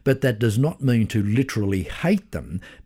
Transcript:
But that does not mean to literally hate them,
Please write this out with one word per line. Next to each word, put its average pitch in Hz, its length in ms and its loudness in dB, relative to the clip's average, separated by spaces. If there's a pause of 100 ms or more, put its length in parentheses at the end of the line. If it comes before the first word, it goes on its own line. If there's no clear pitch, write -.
But - 160 2
that 120 180 0
does 113 200 2
not 147 240 0
mean 120 260 2
to 107 140 0
literally 101 640 0
hate - 480 -2
them, 73 280 -8 (260)